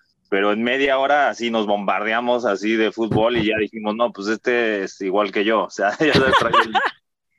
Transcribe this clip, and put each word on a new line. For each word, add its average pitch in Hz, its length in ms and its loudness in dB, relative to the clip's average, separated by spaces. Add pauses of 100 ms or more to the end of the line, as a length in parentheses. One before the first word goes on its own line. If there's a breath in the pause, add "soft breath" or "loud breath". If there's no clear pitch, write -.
(280)
pero 101 220 0
en 107 140 0
media 135 340 2
hora 139 300 2
así 117 240 -4
nos 110 160 0
bombardeamos 107 800 0
así 101 280 0
de 110 160 2
fútbol 110 460 0
y 110 100 0
ya 107 100 0
dijimos, 107 380 -4
"No, 117 180 0
pues 98 140 -10
este 110 560 -2
es - 180 -10
igual 98 300 0
que 104 140 -2
yo", 107 220 2
o - 40 -20
sea, - 200 0
<laughs> - 100 -10
ya 151 140 2
sabes, 135 260 4
trae 117 120 0 (120)
el, 220 100 -6 (640)